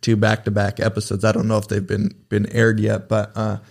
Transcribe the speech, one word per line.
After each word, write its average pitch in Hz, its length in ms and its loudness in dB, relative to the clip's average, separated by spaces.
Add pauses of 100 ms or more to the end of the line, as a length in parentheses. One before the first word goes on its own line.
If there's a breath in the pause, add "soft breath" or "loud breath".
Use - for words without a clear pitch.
two 113 140 4
back-to-back 104 640 0
episodes. 104 440 -2
I 110 80 4
don't - 160 0
know 110 100 2
if 104 100 -6
they've 98 180 -2
been, 101 240 -2 (180)
been 104 240 0
aired 113 280 2
yet, 104 280 -2
but, 104 280 -2
uh, 107 220 -4 (120)